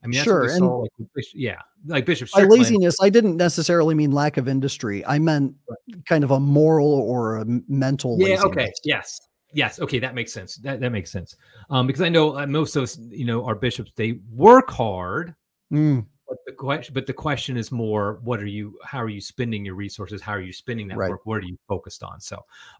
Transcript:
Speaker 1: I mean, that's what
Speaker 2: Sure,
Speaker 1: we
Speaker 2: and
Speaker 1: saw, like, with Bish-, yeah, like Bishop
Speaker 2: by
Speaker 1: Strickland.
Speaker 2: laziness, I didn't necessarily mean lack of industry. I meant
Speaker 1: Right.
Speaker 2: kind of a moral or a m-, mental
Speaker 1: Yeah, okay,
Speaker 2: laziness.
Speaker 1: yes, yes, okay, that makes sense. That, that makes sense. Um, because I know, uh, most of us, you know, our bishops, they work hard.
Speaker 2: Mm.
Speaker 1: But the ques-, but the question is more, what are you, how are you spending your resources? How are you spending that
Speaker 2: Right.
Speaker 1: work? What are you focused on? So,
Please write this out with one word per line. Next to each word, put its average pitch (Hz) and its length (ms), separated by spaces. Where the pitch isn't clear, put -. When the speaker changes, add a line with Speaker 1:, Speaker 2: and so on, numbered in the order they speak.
Speaker 1:
I - 60
mean, 123 100
that's 180 140
what 185 60
Speaker 2:
Sure, 131 60
Speaker 1:
we 120 120
Speaker 2:
and 180 40
Speaker 1:
saw, 175 180
like, 117 200
with - 160
Bish-, - 220
yeah, 117 260
like 143 200
Bishop 127 260
Speaker 2:
by 196 120
Speaker 1:
Strickland. 196 80
Speaker 2:
laziness, 214 500
I 202 80
didn't 208 280
necessarily 170 580
mean 151 180
lack 143 240
of 127 100
industry. 131 580
I 147 140
meant 147 360
Speaker 1:
Right. 185 360
Speaker 2:
kind 156 180
of 135 80
a 135 80
moral 147 540
or 113 440
a 110 40
m-, 120 260
mental 135 500
Speaker 1:
Yeah, 190 260
okay, 156 240
Speaker 2:
laziness. - 180
Speaker 1:
yes, 131 340
yes, 139 260
okay, 127 200
that 107 160
makes 117 160
sense. 92 260
That, 131 220
that 127 120
makes 101 200
sense. 87 240
Um, 127 180
because 135 140
I 170 80
know, 156 280
uh, 143 100
most 147 280
of 139 80
us, - 140
you 117 280
know, 113 200
our 113 100
bishops, 113 400
they 113 180
work 226 380
hard. 104 640
Speaker 2:
Mm. 147 340
Speaker 1:
But 127 100
the 135 60
ques-, 139 360
but 131 160
the 127 80
question 139 440
is 113 140
more, 107 520
what 117 180
are 104 60
you, 104 360
how 135 160
are 113 100
you 101 120
spending 113 440
your 92 100
resources? 101 460
How 104 120
are 101 80
you 90 120
spending 113 340
that 95 100
Speaker 2:
Right. 95 120
Speaker 1:
work? 95 160
What 110 120
are 95 80
you 90 120
focused - 360
on? - 160
So, - 240